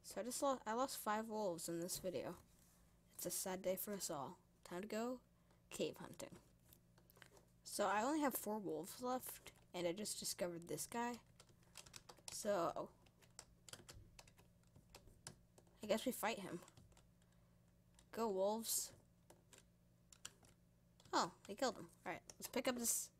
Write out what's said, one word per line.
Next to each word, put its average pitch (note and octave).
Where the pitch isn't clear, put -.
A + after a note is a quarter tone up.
So -
I G3
just B3
lo-, C#4
I G#3+
lost C4
five A3
wolves G3+
in E3+
this F3
video. E3+
It's -
a F3
sad F#3
day F#3
for G#3
us F#3+
all. D3
Time F3
to G#3+
go A#3+
cave D#3+
hunting. -
So -
I G3+
only D4
have C4+
four G#3+
wolves D#3+
left, -
and F3
I E3+
just G#3
discovered F3
this -
guy. A#3+
So F3+
I G#3+
guess A3
we B3+
fight G#3+
him. F3+
Go, A3+
wolves. G#3
Oh, A3
they G3+
killed A#3+
him. E3+
All -
right, -
let's -
pick B3+
up B3
this -